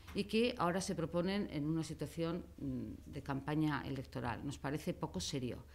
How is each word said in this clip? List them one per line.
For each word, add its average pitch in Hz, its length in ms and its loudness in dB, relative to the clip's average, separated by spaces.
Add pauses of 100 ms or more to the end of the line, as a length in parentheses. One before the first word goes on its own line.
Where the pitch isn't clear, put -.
(140)
y 202 100 2
que 220 340 4
ahora 175 220 4
se 185 140 0
proponen 175 560 2
en 147 140 0
una 160 180 2
situación, 165 600 -2 (140)
mm, 127 520 -4
de 139 120 -6
campaña 151 640 2
electoral. 127 600 -2
Nos 139 140 -2
parece 151 360 0
poco 165 240 -4
serio. 127 460 -2 (100)